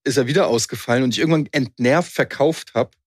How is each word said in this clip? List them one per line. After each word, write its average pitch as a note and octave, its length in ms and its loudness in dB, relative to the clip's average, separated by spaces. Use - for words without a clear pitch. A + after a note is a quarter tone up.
ist B2 140 -2
er B2+ 100 2
wieder E3 180 2
ausgefallen A#2+ 560 0
und B2+ 120 2
ich A2 40 -4
irgendwann D#3 320 2
entnervt C3+ 640 0
verkauft - 600 -2
hab, - 200 -2